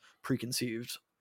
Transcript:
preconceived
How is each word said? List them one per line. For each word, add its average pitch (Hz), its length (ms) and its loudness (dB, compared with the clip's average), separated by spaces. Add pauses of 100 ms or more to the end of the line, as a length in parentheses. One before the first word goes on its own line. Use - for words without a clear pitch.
(220)
preconceived 123 760 0 (240)